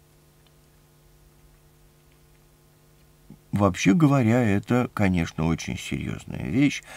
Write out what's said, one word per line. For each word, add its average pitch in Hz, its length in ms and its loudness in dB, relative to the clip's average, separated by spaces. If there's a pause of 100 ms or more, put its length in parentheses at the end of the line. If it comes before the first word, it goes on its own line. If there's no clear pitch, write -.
(3500)
вообще 101 420 2
говоря, 135 480 4
это, 120 520 0
конечно, 87 520 -2
очень 80 320 -2
серьёзная - 720 -10
вещь, 131 320 0 (160)